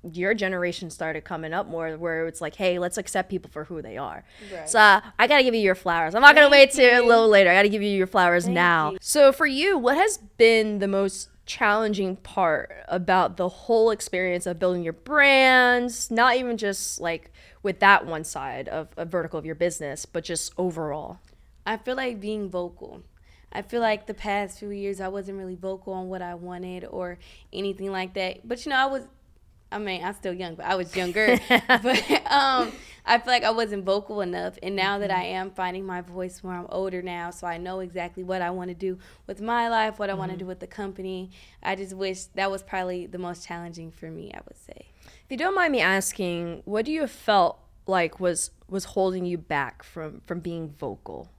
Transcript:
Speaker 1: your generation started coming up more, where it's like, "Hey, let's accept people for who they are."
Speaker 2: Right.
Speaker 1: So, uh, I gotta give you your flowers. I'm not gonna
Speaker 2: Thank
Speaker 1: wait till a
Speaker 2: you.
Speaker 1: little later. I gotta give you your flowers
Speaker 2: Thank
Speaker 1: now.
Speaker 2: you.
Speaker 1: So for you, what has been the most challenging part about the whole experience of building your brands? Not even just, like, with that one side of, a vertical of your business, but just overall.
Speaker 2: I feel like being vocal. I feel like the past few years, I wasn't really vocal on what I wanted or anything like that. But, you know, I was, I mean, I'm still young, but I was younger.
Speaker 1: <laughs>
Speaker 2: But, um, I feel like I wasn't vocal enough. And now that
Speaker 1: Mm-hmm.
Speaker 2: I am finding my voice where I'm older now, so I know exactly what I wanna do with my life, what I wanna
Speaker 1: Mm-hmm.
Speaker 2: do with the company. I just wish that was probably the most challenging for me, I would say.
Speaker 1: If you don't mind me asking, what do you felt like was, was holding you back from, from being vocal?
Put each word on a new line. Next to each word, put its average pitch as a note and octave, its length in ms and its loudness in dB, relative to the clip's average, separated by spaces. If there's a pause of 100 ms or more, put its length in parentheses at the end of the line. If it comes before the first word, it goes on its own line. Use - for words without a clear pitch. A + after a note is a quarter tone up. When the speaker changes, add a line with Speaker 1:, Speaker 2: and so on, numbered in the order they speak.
(120)
Speaker 1:
your F3+ 200 -2
generation F3+ 580 -4
started D#3 340 -8
coming D#3+ 280 -10
up F#3 140 -4
more, D#3+ 320 -8
where E3 300 -4
it's D#3+ 120 -12
like, D#3 140 -8
"Hey, F3+ 240 0
let's F3 200 -4
accept F#3 300 -4
people F#3 220 -8
for D3+ 140 -12
who D#3+ 180 -12
they A2 160 -14
are." B2+ 240 -10 (320)
Speaker 2:
Right. - 160 -12
Speaker 1:
So, A3+ 80 4
uh, G#3+ 220 10 (180)
I A3+ 80 6
gotta C#4 160 6
give B3 140 2
you A3 40 2
your F#3+ 140 4
flowers. E3+ 400 -2
I'm A#3+ 80 4
not C#4+ 140 12
gonna D4 120 10
Speaker 2:
Thank C#4 220 10
Speaker 1:
wait - 0 -
till B3 300 6
a - 20 4
Speaker 2:
you. A#3+ 60 4
Speaker 1:
little A3+ 200 8
later. G3 220 8
I F3+ 40 6
gotta G3+ 140 6
give G3+ 140 -2
you G#3 80 0
your F#3+ 160 2
flowers F3 380 4
Speaker 2:
Thank F3+ 100 -2
Speaker 1:
now. E3+ 380 4
Speaker 2:
you. F#3+ 80 -10
Speaker 1:
So C#4 320 6
for D4 120 0
you, D4+ 320 0
what B3+ 200 2
has G4+ 220 2 (200)
been A3 400 6
the G3 80 0
most G3 440 -2 (160)
challenging G#3 680 0
part - 580 -2 (140)
about F3+ 520 0
the F3+ 100 -2
whole A3+ 420 2
experience F3+ 560 -4
of F3 140 -6
building F3+ 240 0
your E3 80 -4
brands? B3+ 1200 4
Not B3 240 4
even B3 220 -2
just, G3+ 420 -6
like, E3+ 320 -6 (320)
with F#3+ 160 -4
that G3 260 6
one D#3+ 160 -6
side C3+ 460 -8
of, D#3 280 -8
a E3 80 -8
vertical E3 340 -6
of D3+ 60 -10
your D#3+ 120 -8
business, D#3+ 500 -4
but E3 160 -8
just - 340 -8
overall. D#3+ 640 -6 (480)
Speaker 2:
I A3 100 -4
feel B3+ 200 -8
like B3 240 -6
being G#3 280 -8
vocal. F3+ 540 -10 (500)
I G3+ 100 -8
feel A#3 180 -4
like G#3+ 260 -2
the G#3+ 80 -10
past G3+ 460 -6
few G#3 100 -12
years, G3 300 -8
I F#3+ 80 -6
wasn't G3 300 -10
really F#3 180 -12
vocal F#3+ 360 -10
on F#3 160 -8
what F#3 140 -8
I F3 140 -10
wanted F3+ 480 -12
or F3 340 -10 (340)
anything G3 380 -8
like F#3 240 -6
that. F#3+ 320 -6
But, A#3+ 180 -8
you D4+ 60 -8
know, C4+ 60 0
I C4+ 100 2
was, C4+ 180 -4 (680)
I G3+ 80 -8
mean, F#3+ 240 -6
I'm G3 120 -8
still F#3 180 -8
young, F3+ 220 -10
but E3+ 100 -16
I F#3+ 120 -2
was F3+ 200 -6
younger. G#3 480 2
Speaker 1:
<laughs> - 40 -16 (200)
Speaker 2:
But, A#3+ 420 2 (220)
um, C4 400 2 (320)
I A#3 140 4
feel A#3+ 140 -2
like A#3+ 120 2
I A3 60 2
wasn't G#3 340 -4
vocal G3+ 380 -2
enough. F3+ 400 -6
And G3 140 -6
now G3 220 -2
that G3+ 120 -4
Speaker 1:
Mm-hmm. F#3 100 0
Speaker 2:
I F3+ 40 -6
am F#3 260 -6
finding F#3 340 -8
my F3+ 180 -8
voice F3+ 400 -12
where F#3 120 -10
I'm F3 160 -10
older F#3 320 -6
now, F3 280 -10
so F3 160 -14
I E3+ 120 -6
know F3+ 220 -10
exactly F3+ 420 -12
what F#3 200 -6
I F3 80 -4
wanna F3+ 240 -8
do F#3 240 -8 (280)
with G3+ 160 -12
my A#3 260 -2
life, A3 300 -2
what G#3 120 -6
I G3 40 -4
wanna F#3 200 -8
Speaker 1:
Mm-hmm. F3+ 60 -12
Speaker 2:
do F#3 60 -10
with F#3 140 -12
the F#3 60 -14
company. F#3+ 640 -12 (320)
I F#3+ 120 -4
just F#3+ 200 -12
wish F#3 300 -8 (100)
that G3 160 -2
was F#3+ 120 -8
probably F#3 440 -8
the F#3 120 -14
most F3 280 -10
challenging E3+ 440 -14
for D#3+ 200 -18
me, D#3+ 240 -16
I - 120 -16
would - 100 -20
say. - 300 -20 (180)
Speaker 1:
If - 260 -20
you C4 60 -8
don't F4+ 180 -2
mind F4 180 0
me B3 80 0
asking, F3 840 -2
what G#3+ 220 -4
do D4+ 60 -6
you D#4 140 -4
felt G3 520 0 (280)
like F3 340 -2
was, F3 300 -4 (180)
was F#3+ 160 -8
holding F#3 420 -2
you F3 120 -4
back C#3+ 440 -6
from, - 440 -14
from F3 140 -8
being E3 300 -10
vocal? G#2+ 680 -14